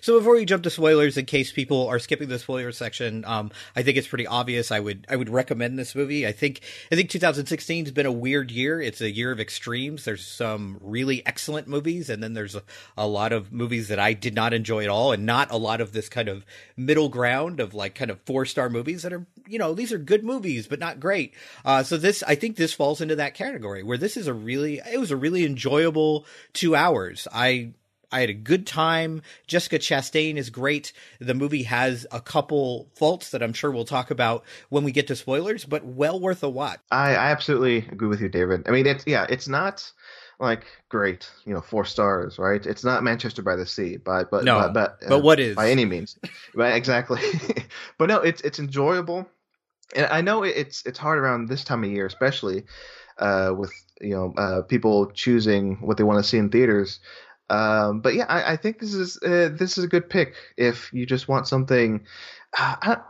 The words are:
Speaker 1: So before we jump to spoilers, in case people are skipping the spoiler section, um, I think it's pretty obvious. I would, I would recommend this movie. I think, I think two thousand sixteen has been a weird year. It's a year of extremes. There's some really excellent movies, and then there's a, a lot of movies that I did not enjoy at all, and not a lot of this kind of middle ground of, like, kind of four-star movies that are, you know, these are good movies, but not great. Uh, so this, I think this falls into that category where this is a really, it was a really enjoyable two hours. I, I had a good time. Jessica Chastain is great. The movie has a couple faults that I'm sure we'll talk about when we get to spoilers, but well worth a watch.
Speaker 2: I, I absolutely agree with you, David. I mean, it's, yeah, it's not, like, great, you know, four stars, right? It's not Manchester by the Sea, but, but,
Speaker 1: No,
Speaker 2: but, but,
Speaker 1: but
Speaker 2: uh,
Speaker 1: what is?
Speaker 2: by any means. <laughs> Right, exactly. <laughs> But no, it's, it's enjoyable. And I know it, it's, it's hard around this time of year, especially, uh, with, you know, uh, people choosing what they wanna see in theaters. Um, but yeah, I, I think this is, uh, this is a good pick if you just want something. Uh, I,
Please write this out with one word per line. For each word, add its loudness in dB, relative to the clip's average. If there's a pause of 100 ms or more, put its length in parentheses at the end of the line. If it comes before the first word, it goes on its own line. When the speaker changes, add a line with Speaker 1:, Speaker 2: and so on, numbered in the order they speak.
Speaker 1:
So 6
before 6
we 6
jump 2
to -2
spoilers, 6
in -2
case 0
people 0
are 0
skipping -4
the -4
spoiler -6
section, -8
um, -4 (260)
I 0
think 2
it's -2
pretty -6
obvious. -2
I 0
would, -8
I 0
would -4
recommend -2
this -10
movie. -2
I -2
think, -2 (280)
I 0
think 2
two -4
thousand 2
sixteen -4
has -8
been 2
a 0
weird -2
year. -2
It's -6
a -2
year -4
of -6
extremes. -8
There's -6
some -6
really -2
excellent -4
movies, -4
and -6
then -8
there's -8
a, -10 (340)
a -2
lot 0
of -4
movies -4
that -2
I 2
did -6
not 0
enjoy -2
at 0
all, 4
and -2
not 2
a -2
lot -2
of -8
this -6
kind -4
of -10 (280)
middle 2
ground -2
of, -6
like, -8
kind -6
of -12
four-star -2
movies -6
that -8
are, -10 (200)
you -8
know, -2
these -6
are -4
good 2
movies, -4
but -6
not -8
great. -2 (280)
Uh, 4
so -2
this, 2
I 4
think -2
this 0
falls 0
into 0
that -2
category -8
where -2
this -4
is -6
a 0
really, -4 (100)
it -2
was -2
a 0
really 2
enjoyable 2 (300)
two 2
hours. 2
I, 0 (360)
I 0
had 2
a -4
good 0
time. 0 (260)
Jessica 0
Chastain 0
is -6
great. -4 (260)
The -2
movie -2
has -2
a -8
couple 0
faults 0
that -4
I'm -2
sure -2
we'll -2
talk -4
about 0 (240)
when 2
we 0
get 0
to -4
spoilers, -4
but -4
well -2
worth -2
a 0
watch. -4 (120)
Speaker 2:
I, 4
I 4
absolutely 2
agree -2
with 0
you, -2
David. 2
I 0
mean, 4
it's, 0
yeah, 2
it's -2
not, -4 (480)
like, -2 (240)
great, -2 (140)
you -6
know, -4
four -2
stars, 0
right? 0
It's -6
not 2
Manchester -2
by 0
the -4
Sea, -6
but, -2
but, 2
Speaker 1:
No, 6
Speaker 2:
but, 2
but, 0
Speaker 1:
but 4
Speaker 2:
uh, 6
Speaker 1:
what 8
is? 0
Speaker 2:
by 4
any 4
means. -4
<laughs> -18
Right, 4
exactly. 0 (380)
<laughs> -10
But 4
no, 4
it's, 2
it's -4
enjoyable. -2 (640)
And 2
I 2
know 2
it, 0
it's, -6
it's -8
hard 0
around 0
this -4
time -2
of -2
year, -2
especially, -2 (540)
uh, 2
with, -4 (280)
you -4
know, -2
uh, 0
people 4
choosing 2 (120)
what 0
they 4
wanna 6
see 2
in 4
theaters. 4 (500)
Um, 4
but 4
yeah, 0
I, 2
I 0
think -4
this -8
is, -4
uh, 4
this -2
is 0
a 0
good 2
pick 2 (240)
if 0
you -4
just 0
want 2
something. 2 (500)
Uh, 0
I, 2 (140)